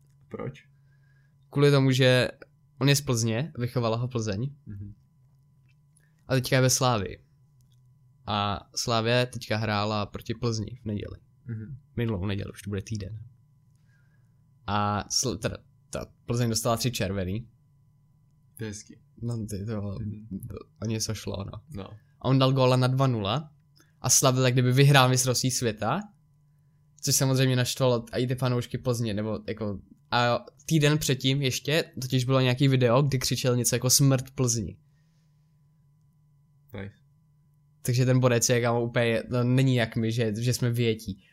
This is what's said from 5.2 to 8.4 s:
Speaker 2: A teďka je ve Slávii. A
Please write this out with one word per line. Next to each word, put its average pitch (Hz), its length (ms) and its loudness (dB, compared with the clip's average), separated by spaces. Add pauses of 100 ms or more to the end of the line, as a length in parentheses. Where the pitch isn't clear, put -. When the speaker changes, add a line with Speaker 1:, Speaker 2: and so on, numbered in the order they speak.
Speaker 2:
A 127 80 -2
teďka 131 220 0
je 127 60 4
ve 127 80 4
Slávii. 123 540 0 (1000)
A 101 500 -4